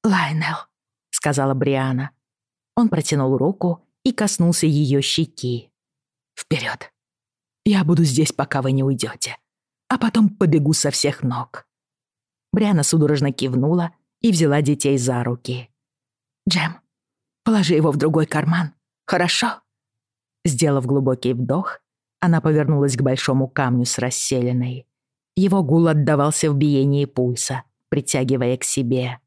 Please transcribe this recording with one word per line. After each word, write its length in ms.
«Лайонелл», 600
сказала 440
Бриана. 560
Он 120
протянул 480
руку 500
и 80
коснулся 540
её 360
щеки. 680
«Вперёд. 560
Я 200
буду 200
здесь, 280
пока 300
вы 100
не 100
уйдёте. 540
А 100
потом 320
побегу 420
со 180
всех 320
ног». 440
Бриана 300
судорожно 500
кивнула 640
и 120
взяла 300
детей 360
за 240
руки. 480
«Джем, 340
положи 300
его 160
в 60
другой 300
карман, 480
хорошо?» 560
Сделав 420
глубокий 480
вдох, 460
она 200
повернулась 560
к 60
большому 460
камню 360
с 140
расселенной. 880
Его 260
гул 260
отдавался 640
в 60
биении 480
пульса, 600
притягивая 680
к 80
себе. 640